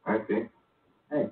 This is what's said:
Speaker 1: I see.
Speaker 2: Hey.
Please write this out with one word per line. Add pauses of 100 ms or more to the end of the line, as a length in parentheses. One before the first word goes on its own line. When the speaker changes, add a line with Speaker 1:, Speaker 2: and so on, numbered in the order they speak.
Speaker 1:
I
see. (600)
Speaker 2:
Hey.